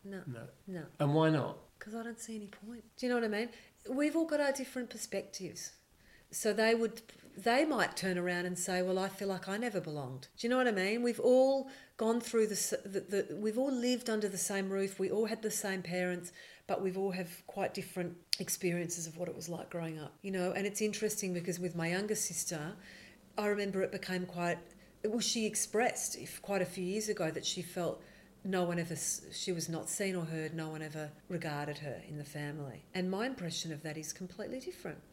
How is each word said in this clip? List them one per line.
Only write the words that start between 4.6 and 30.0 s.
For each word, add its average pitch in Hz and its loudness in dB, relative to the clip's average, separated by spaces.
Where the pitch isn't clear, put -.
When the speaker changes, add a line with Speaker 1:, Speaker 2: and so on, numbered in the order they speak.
Speaker 1:
perspectives. - -6
So - 2
they 220 6
would, 226 2
they 233 6
might 269 4
turn 185 2
around 175 2
and 180 -2
say, 185 2
"Well, 185 4
I 190 2
feel 196 -4
like 185 -2
I 190 -2
never 220 0
belonged." 139 -6
Do - -2
you - 2
know 254 6
what 254 6
I 240 4
mean? 202 2
We've 240 2
all 269 8
gone 226 4
through 226 4
the 202 -2
s-, - -2
the, 196 -2
the, 190 0
we've 214 0
all 277 4
lived 247 2
under 214 2
the 190 -2
same 196 0
roof. 196 0
We 190 2
all 214 4
had 220 -2
the 220 0
same 190 -2
parents, 175 0
but - 0
we've 185 0
all 196 0
have 180 -4
quite - -2
different 180 -4
experiences 170 -2
of 160 -12
what 175 -4
it 160 -6
was 160 -10
like 170 -8
growing 165 -4
up, 151 -10
you 196 -8
know? 190 0
And 196 0
it's 202 -4
interesting 208 0
because 175 -2
with 175 -2
my 165 0
younger 202 0
sister, 170 -2
I 208 2
remember 202 2
it - 2
became 180 -2
quite, 175 0
well, 214 2
she 220 2
expressed - 0
if, - -10
quite 196 2
a 175 4
few 180 -6
years 208 -2
ago 170 0
that - -4
she - -2
felt - -2
no 185 2
one 175 2
ever 170 -2
s-, - -2
she - -4
was 165 -2
not 165 -4
seen 190 0